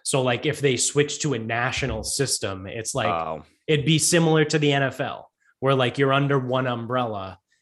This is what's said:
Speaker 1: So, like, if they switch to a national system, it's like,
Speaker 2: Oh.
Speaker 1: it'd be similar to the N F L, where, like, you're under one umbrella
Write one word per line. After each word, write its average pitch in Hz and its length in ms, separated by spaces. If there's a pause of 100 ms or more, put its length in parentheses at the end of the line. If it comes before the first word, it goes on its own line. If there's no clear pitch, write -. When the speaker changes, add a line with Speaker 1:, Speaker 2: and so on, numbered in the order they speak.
Speaker 1:
So, 135 180
like, 127 240
if 143 140
they 135 160
switch 147 460
to 147 120
a 117 60
national 117 640
system, 98 640
it's 107 260
like, 117 140
Speaker 2:
Oh. 80 380 (220)
Speaker 1:
it'd 147 180
be 156 140
similar 160 440
to 156 160
the 147 140
N 139 100
F 131 160
L, 110 320 (300)
where, 135 120
like, 127 240
you're 135 160
under 139 240
one 127 300
umbrella 117 720 (220)